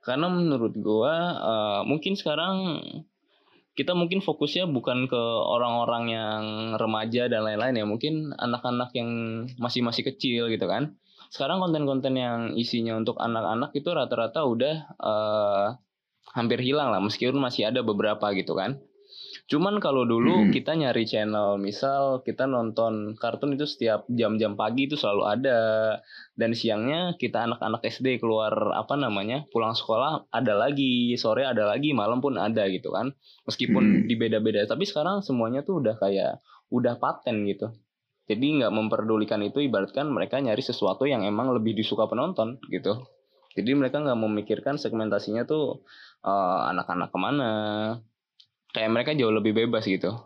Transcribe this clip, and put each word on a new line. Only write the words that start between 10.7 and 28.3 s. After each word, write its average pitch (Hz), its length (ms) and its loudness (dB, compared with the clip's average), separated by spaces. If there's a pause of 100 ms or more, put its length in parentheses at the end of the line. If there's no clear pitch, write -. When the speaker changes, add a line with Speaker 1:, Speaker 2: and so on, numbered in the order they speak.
Speaker 1:
Sekarang 151 320 -2
konten-konten 139 560 0
yang 117 400 -2
isinya 117 400 -2
untuk 113 240 -2
anak-anak 113 560 -2
itu 147 160 -4
rata-rata 127 560 0
udah, 127 280 0 (200)
eh, 104 720 0 (680)
hampir 117 260 0
hilang 139 300 2
lah, 92 100 2
meskipun 120 380 0
masih 120 260 0
ada 123 160 0
beberapa 104 480 0
gitu 92 240 -2
kan. 117 240 -2 (640)
Cuman 190 320 2
kalau 139 320 2
dulu 117 380 6
Speaker 2:
Mm-mm. - 80 6
Speaker 1:
kita 147 180 -2
nyari 120 320 2
channel, 104 560 0
misal 135 640 -2
kita 127 240 -2
nonton 113 640 0
kartun 120 400 -2
itu 147 160 -2
setiap 107 400 0
jam-jam 107 480 0
pagi 117 320 0
itu 147 80 -4
selalu 101 300 2
ada. 117 340 2 (720)
Dan 117 240 0
siangnya 127 560 0
kita 113 320 -2
anak-anak 113 400 -4
S 113 160 -6
D 127 160 2
keluar, 110 340 2 (220)